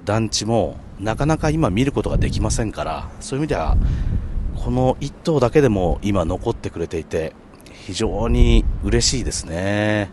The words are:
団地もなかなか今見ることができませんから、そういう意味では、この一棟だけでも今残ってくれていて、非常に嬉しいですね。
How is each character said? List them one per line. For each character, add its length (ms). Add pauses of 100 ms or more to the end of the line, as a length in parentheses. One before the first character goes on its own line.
団 240
地 180
も 300 (220)
な 180
か 100
な 120
か 120
今 200
見 140
る 80
こ 100
と 80
が 60
で 140
き 100
ま 100
せ 140
ん 80
か 120
ら、 240 (120)
そ 160
う 20
い 20
う 20
意 20
味 40
で 60
は、 220 (800)
こ 140
の 300
一 120
棟 280
だ 100
け 100
で 80
も 340
今 220
残 260
っ 40
て 160
く 80
れ 80
て 120
い 60
て、 300 (360)
非 240
常 340
に 360 (180)
嬉 240
し 140
い 40
で 80
す 120
ね。 680